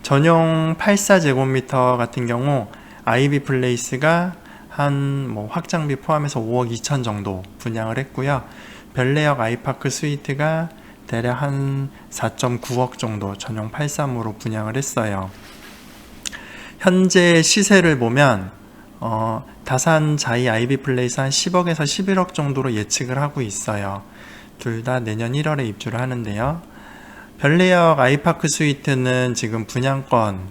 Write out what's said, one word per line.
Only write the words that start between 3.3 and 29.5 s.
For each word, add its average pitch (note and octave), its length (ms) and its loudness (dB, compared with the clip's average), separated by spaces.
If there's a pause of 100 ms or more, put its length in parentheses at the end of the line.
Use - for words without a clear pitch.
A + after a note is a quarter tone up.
플레이스가 C#3 960 0 (360)
한, C#3 580 0
뭐, G#2+ 180 -6
확장비 D#3 500 -4
포함해서 C#3+ 440 -2
오억 A#2 320 0
이천 B2+ 300 -2
정도 G2+ 400 -4 (160)
분양을 A2+ 400 -4
했고요. C3+ 440 -2 (520)
별내역 C#3 460 2
아이파크 A#2+ 500 -2
스위트가 D3+ 800 -2 (360)
대략 A#2+ 360 -2
한 C#3 480 -2 (180)
사점구억 B2 920 -2
정도 G#2 380 -4
전용 A2 340 -8
팔삼으로 B2+ 680 -4
분양을 A2 380 -4
했어요. G#2 540 -2 (1500)
현재 F3+ 640 6
시세를 F3+ 560 4
보면, A#2 540 2 (480)
어, A2 440 -4 (200)
다산 D3+ 520 2
자이 B2 320 0
아이비 B2 300 0
플레이스 B2+ 420 -2
한 C3+ 100 0
십억에서 E3+ 540 0
십일억 F#3+ 500 0
정도로 C3+ 380 -2
예측을 A#2+ 460 -2
하고 C#3+ 240 -4
있어요. G2+ 600 -6 (560)
둘 A2+ 260 -6
다 B2+ 160 -2
내년 A#2 340 -4
일월에 D3 320 -2
입주를 A2+ 340 -6
하는데요. B2 600 -4 (760)
별내역 E3+ 600 6
아이파크 C#3+ 500 2
스위트는 B2+ 840 0
지금 A2 320 -4